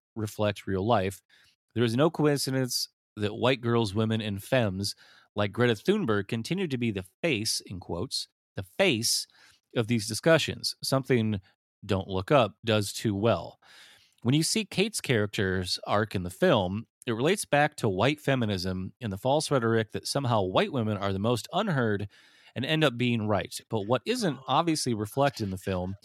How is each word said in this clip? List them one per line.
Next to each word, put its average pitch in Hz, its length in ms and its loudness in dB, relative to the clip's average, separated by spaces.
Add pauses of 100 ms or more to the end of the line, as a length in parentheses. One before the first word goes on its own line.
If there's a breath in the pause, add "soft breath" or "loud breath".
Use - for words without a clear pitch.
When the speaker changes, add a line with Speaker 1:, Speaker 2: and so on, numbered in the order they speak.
(180)
Speaker 1:
reflect 104 500 -2
real 95 180 -2
life. 98 360 0 (540 soft breath)
There 117 100 2
is 113 100 0
no 147 140 4
coincidence 135 800 0 (260)
that 104 180 -2
white 117 280 2
girls, 117 340 2
women, 110 240 0
and 104 240 -6
femmes 98 520 0 (400 soft breath)
like 104 180 0
Greta 117 220 4
Thunberg 120 520 0
continue 165 400 -4
to 131 100 -4
be 120 140 -2
the 95 140 -6 (160)
face, 113 440 -2
in 92 140 -12
quotes, - 480 -6 (300)
the 104 60 -6 (140)
face 127 500 0 (500 soft breath)
of 113 100 0
these 110 200 0
discussions, 117 760 0
something 113 560 0 (460 soft breath)
Don't 95 240 -2
Look 95 220 -2
Up 123 240 4 (100)
does 107 260 2
too 107 240 -2
well. 98 440 0 (640 loud breath)
When 120 120 4
you 160 80 4
see 220 220 -2
Kate's 208 340 -2
character's 98 880 0
arc 107 280 0
in 92 80 -4
the 87 60 -6
film, 110 560 0 (200)
it 120 80 -2
relates 147 320 0
back 147 320 2
to 123 100 0
white 107 320 2
feminism 98 800 -2
and 110 140 -6
the 92 40 -6
false 139 340 -2
rhetoric 113 420 0
that - 140 -8
somehow 120 340 0
white 143 320 0
women 107 240 0
are 98 160 -2
the 95 60 -2
most 113 340 -2
unheard 127 560 0 (460 soft breath)
and 120 100 -4
end 156 180 2
up 123 140 2
being 120 300 0
right. 101 280 -2 (140)
But 110 120 -2
what 120 240 0
isn't 208 340 -2
Speaker 2:
Oh. - 80 -20
Speaker 1:
obviously 147 480 2
reflected 117 480 0
in 98 80 -4
the 95 60 -4
film 92 480 -4